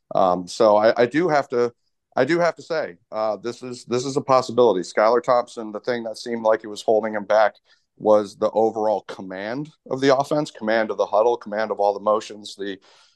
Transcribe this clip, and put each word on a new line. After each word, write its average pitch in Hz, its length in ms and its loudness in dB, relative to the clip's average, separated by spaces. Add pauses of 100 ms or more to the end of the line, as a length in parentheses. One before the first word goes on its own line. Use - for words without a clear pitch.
(140)
um, 92 340 0
so 104 300 4
I, 113 240 4
I 123 60 4
do 160 200 -2
have 147 220 0
to, 120 240 -2 (420)
I 131 100 2
do 170 140 0
have 170 180 0
to - 40 -20
say, 135 360 -8 (140)
uh, 107 260 -4
this 117 260 -10
is, 123 220 -14
this 123 200 -4
is 139 120 -4
a 139 40 -2
possibility. 120 600 2
Skylar 110 420 2
Thompson, 120 480 -2
the 107 80 -10
thing 120 240 -6
that 110 140 -10
seemed 117 260 -8
like 110 200 2
it 113 40 -14
was 104 140 -14
holding 110 320 0
him 101 120 -6
back 104 300 2 (420)
was 104 400 2
the 107 140 0
overall 107 500 0
command 107 720 -10 (180)
of 131 120 -4
the 135 140 4
offense, 151 360 -2
command 110 400 0
of 98 60 -6
the 101 80 2
huddle, 113 320 2
command 107 340 -6
of 98 80 -6
all 101 140 2
the 98 60 -6
motions, 104 560 -4
the, 98 220 -10 (380)